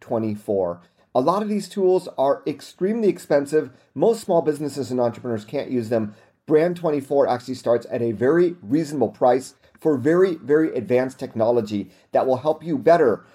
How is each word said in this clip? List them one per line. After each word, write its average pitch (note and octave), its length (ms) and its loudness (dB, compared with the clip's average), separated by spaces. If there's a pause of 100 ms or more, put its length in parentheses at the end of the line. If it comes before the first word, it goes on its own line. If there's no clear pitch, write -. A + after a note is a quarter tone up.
twenty-four. G#2 800 -4 (340)
A B2+ 60 2
lot F3 220 0
of G#3 80 -6
these G#3 180 -4
tools F#3 480 0
are F3 300 0
extremely G#3 640 -2
expensive. C#3+ 640 0 (220)
Most G#3 280 0
small E3+ 180 0
businesses C#3+ 500 -4
and B2 80 -2
entrepreneurs A#2 460 -4
can't C#3 260 -8
use A#2+ 200 -4
them. G#2+ 240 -2 (320)
Brand E3 320 2
twenty-four C#3+ 500 0
actually B2 280 -4
starts A#2 340 0
at A#2+ 100 -4
a A#2 120 -2
very D#3+ 500 2
reasonable C3+ 480 -2
price B2+ 420 0 (260)
for D3+ 200 0
very, F3 380 2
very D3+ 380 0
advanced B2+ 440 -2
technology A2 720 -2 (220)
that - 140 2
will C3 120 2
help D3+ 260 -4
you D#3+ 140 -2
better C#3 560 4